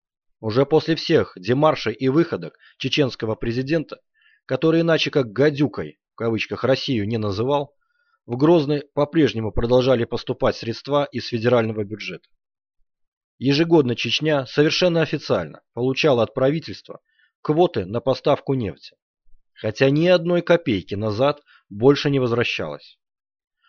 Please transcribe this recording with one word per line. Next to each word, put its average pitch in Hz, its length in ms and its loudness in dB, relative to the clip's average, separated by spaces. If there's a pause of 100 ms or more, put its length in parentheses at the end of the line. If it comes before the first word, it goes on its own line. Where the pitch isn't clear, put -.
(420)
Уже 110 260 0
после 156 280 2
всех 147 420 0
демаршей 123 580 0
и 131 160 -2
выходок 113 480 -2 (180)
чеченского 120 580 -2
президента, 131 680 -4 (420)
который 165 380 2
иначе 156 280 0
как 127 220 0
"гадюкой", 131 640 0 (140)
в - 40 -20
кавычках 110 480 -4
"Россию" 120 440 0
не 117 80 -4
называл, 113 580 -2 (520)
в 117 100 -6
Грозный 147 460 2 (100)
по-прежнему 113 600 0
продолжали 123 520 2
поступать 117 520 -4
средства 135 480 -4
из 123 240 -10
федерального 113 560 0
бюджета. 101 440 -12 (1080)
Ежегодно 143 580 2
Чечня 143 500 -2
совершенно 165 540 0
официально 117 600 -4 (100)
получала 127 500 2
от 107 120 -2
правительства 135 680 -4 (400)
квоты 151 440 0
на 104 160 -6
поставку 139 540 0
нефти, 101 420 -8 (580)
хотя 120 360 0
ни 156 160 2
одной 175 360 2
копейки 151 520 0
назад 110 480 -2 (260)
больше 135 420 4
не 135 100 0
возвращалось. 113 800 -4 (680)